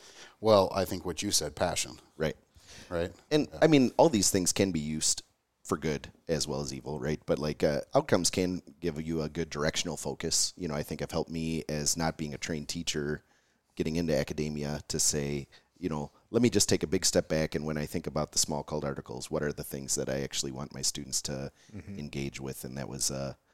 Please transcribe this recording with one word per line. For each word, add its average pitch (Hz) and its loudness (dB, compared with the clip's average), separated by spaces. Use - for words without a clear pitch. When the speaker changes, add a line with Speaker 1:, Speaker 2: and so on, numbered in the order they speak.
Speaker 1:
Well, 104 8
I 95 2
think 90 -6
what 85 -4
you 104 -2
said, 76 0
passion. - 0
Speaker 2:
Right. 76 0
Speaker 1:
Right? 87 -2
Speaker 2:
And, 147 2
Speaker 1:
Yeah. - -12
Speaker 2:
I 156 8
mean, 139 8
all 151 8
these 104 4
things 90 2
can 98 4
be 82 0
used 76 0
for 87 0
good 73 -4
as 73 0
well 71 -4
as 69 -6
evil, 65 -8
right? 76 -2
But, 80 0
like, 76 -2
uh, 76 4
outcomes 110 4
can 90 0
give 80 -2
you 80 -2
a 78 -4
good 80 -4
directional 76 -2
focus. - -2
You 90 -4
know, 76 -4
I 76 -2
think 73 -8
have 73 -6
helped 82 -2
me 82 -2
as 76 0
not 82 -2
being 73 -6
a - -10
trained 76 -6
teacher, 76 -4
getting 80 -2
into 82 0
academia, 73 -2
to 78 -2
say, 71 -2
you 82 -4
know, 76 -4
"Let 117 4
me 120 6
just 101 4
take 92 4
a 82 -2
big 92 2
step - 2
back, 80 0
and 76 -2
when 76 -2
I 73 -2
think - -6
about 73 -2
the - -2
small 73 0
cult 76 -4
articles, 67 -6
what 76 0
are 73 0
the 71 -8
things 69 -6
that 67 -2
I 67 0
actually 67 -4
want 67 -10
my 67 -10
students 65 -4
to 69 -6
Speaker 3:
Mm-hmm. 98 -12
Speaker 2:
engage 69 -6
with?" 67 -10
And 65 -10
that 69 -6
was 67 -2
a, 67 -6